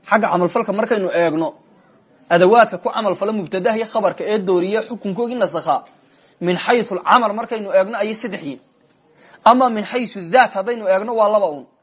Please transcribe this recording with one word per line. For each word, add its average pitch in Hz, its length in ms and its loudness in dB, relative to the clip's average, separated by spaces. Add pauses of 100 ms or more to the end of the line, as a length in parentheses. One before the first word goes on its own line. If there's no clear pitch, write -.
Xagga 208 220 2
camalfalka 180 440 0
markaynu 214 380 0
eegno, 160 380 0 (800)
adawaadka 185 480 6
ku 240 120 -6
camalfala 208 420 -2
mubtadaha 190 440 -2
iyo 226 100 -4
khabarka 202 380 -2
ee 208 140 0
dooriya 190 440 0
xukunkoogii 226 520 -6
nasakhaa, 165 460 0 (600)
min 180 160 0
xaysu 220 380 0
alcamal 202 380 2
markaynu 220 400 -8
eegno 190 260 2
ayay 214 160 -4
saddex 202 280 -8
yihiin. 139 180 -10 (840)
Ama 254 260 6
min 214 140 -4
xaysu 226 340 -6 (120)
daat 233 240 4
haddaynu 214 340 -4
eegno 196 280 0
waa 214 120 4
laba 208 200 2
un. 143 160 -8 (180)